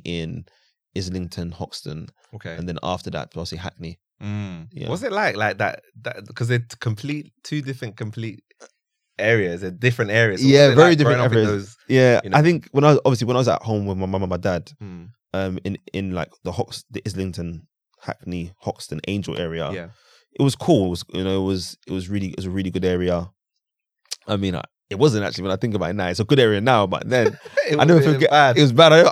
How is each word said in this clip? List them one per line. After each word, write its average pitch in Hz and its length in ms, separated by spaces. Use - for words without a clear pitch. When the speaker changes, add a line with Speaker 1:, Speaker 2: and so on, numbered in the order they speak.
Speaker 1:
in 85 400
Islington, 90 540
Hoxton, - 560
Speaker 2:
Okay. 90 220
Speaker 1:
and 85 120
then 85 140
after 90 280
that, 73 240
obviously 82 240
Hackney. 85 400
Speaker 2:
Mm. 98 500
Speaker 1:
Yeah. - 160
Speaker 2:
What's 175 140
it 254 100
like, 190 240
like 104 220
that? 104 240
That, 101 200
'cause 117 140
they're 123 120
t-, 120 200
complete, 135 520
two 151 200
different 131 340
complete 113 480
areas. 98 440
They're 92 100
different 117 400
areas. 110 280
So 131 60
Speaker 1:
Yeah, 139 220
Speaker 2:
what's 131 40
it 120 40
Speaker 1:
very 160 140
Speaker 2:
like 160 80
Speaker 1:
different 131 200
Speaker 2:
growing 123 80
up 117 60
in 113 140
Speaker 1:
areas. 101 200
Speaker 2:
those, 104 100
Speaker 1:
Yeah, 127 340
Speaker 2:
you 98 80
know? 95 80
Speaker 1:
I 151 40
think 165 280
when 139 140
I 151 60
was, 143 140
obviously 123 220
when 123 100
I 127 40
was 120 80
at 95 140
home 107 240
with 95 120
my 95 80
mum 95 160
and 92 80
my 90 60
dad, 90 340
Speaker 2:
Mm. 90 280
Speaker 1:
um, 95 320
in, 98 140
in, 95 200
like, 87 180
the 87 80
Hox-, - 380
the 110 140
Islington, 87 640
Hackney, 90 600
Hoxton, - 480
Angel 98 300
area, 82 340
Speaker 2:
Yeah. 87 160
Speaker 1:
it - 40
was 139 140
cool. 113 300
It 90 40
was, 87 220
you 92 120
know, 95 160
it 95 40
was, 95 320
it - 60
was 92 160
really, 98 200
it - 80
was 92 100
a 90 40
really 95 200
good 92 140
area. 90 460
I 107 100
mean, 98 200
I, 67 60
it 98 80
wasn't 107 260
actually - 200
when 95 80
I 95 40
think 110 180
about 87 160
it 92 40
now. 95 140
It's 90 120
a 110 40
good 135 140
area 107 220
now, 113 260
but 90 220
then 120 300
Speaker 2:
<laughs> - 180
It 147 100
Speaker 1:
I 135 60
never 170 160
Speaker 2:
was - 60
Speaker 1:
forget. 143 240
Speaker 2:
bad. 139 280
Speaker 1:
It - 20
was 143 120
bad. 156 200
I, 165 180